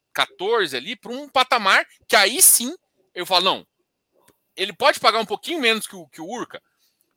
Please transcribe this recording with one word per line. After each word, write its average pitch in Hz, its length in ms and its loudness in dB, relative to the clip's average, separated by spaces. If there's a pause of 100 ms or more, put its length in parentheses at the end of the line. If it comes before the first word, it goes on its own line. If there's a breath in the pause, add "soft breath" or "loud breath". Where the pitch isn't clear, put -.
(140)
quatorze 180 640 -2
ali 156 180 -8
pra - 160 -16
um 277 180 -12
patamar 247 560 2 (220 soft breath)
que - 80 -2
aí 220 260 4
sim 285 360 2 (360)
eu 175 140 -8
falo, 180 200 2
"Não, 143 200 -2 (880)
ele 196 180 -8
pode 254 280 2
pagar 226 180 2
um 220 80 -2
pouquinho 262 320 -8
menos 226 280 0
que 202 100 -18
o, 170 100 -18
que - 140 -20
o 160 80 -12
Urca?" 214 340 -12 (540)